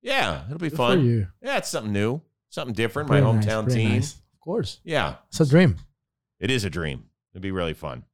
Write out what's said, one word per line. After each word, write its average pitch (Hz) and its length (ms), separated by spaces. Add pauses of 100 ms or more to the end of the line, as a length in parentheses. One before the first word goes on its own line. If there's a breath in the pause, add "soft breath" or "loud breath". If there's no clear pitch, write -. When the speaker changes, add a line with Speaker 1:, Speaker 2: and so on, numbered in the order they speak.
Speaker 1:
Yeah, 117 440
it'll 147 120
be 170 100
Speaker 2:
Good 151 80
for 123 120
Speaker 1:
fun. 165 160
Speaker 2:
you. 113 240 (140)
Speaker 1:
Yeah, 269 160
it's - 120
something 107 220
new, 110 280 (300)
something 123 240
different. 117 340
Speaker 2:
Pretty 139 160
Speaker 1:
My 120 80
Speaker 2:
nice, 107 140
Speaker 1:
hometown 110 180
Speaker 2:
pretty 110 200
Speaker 1:
team. 104 80
Speaker 2:
nice. 107 220 (200)
Of - 60
course. 170 440
Speaker 1:
Yeah. 107 300 (140)
Speaker 2:
It's - 120
a 156 80
dream. 139 280 (640)
Speaker 1:
It 104 120
is 123 140
a 95 60
dream. 73 340 (280)
It'd 92 100
be 98 80
really 87 240
fun. 65 400